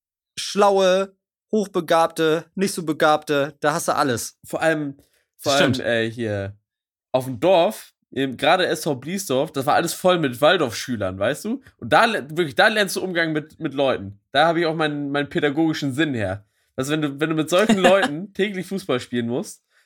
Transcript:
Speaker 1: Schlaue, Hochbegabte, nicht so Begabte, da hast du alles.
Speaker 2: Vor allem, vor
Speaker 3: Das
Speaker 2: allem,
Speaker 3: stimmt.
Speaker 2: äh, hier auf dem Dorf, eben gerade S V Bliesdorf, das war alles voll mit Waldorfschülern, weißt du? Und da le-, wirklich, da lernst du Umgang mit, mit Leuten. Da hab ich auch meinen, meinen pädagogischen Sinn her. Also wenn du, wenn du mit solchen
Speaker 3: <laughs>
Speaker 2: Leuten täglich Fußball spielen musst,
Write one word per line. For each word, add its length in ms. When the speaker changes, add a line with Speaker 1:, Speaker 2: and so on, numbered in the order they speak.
Speaker 1:
Schlaue, 800
Hochbegabte, 1000
nicht 200
so 100
Begabte, 760
da 140
hast 140
du 80
alles. 480
Speaker 2:
Vor 180
allem, 340
vor 160
Speaker 3:
Das 80
Speaker 2:
allem, 140
Speaker 3:
stimmt. 120
Speaker 2:
äh, 240
hier 460
auf 120
dem 160
Dorf, 540
eben 260
gerade 300
S 180
V 120
Bliesdorf, 560
das 140
war 80
alles 200
voll 240
mit 220
Waldorfschülern, 800
weißt 280
du? 160
Und 140
da 120
le-, 260
wirklich, 240
da 140
lernst 280
du 60
Umgang 300
mit, 280
mit 140
Leuten. 460
Da 140
hab 100
ich 100
auch 80
meinen, 360
meinen 180
pädagogischen 680
Sinn 200
her. 300
Also 160
wenn 100
du, 180
wenn 100
du 60
mit 140
solchen 280
Speaker 3:
<laughs> 40
Speaker 2:
Leuten 520
täglich 320
Fußball 340
spielen 260
musst, 380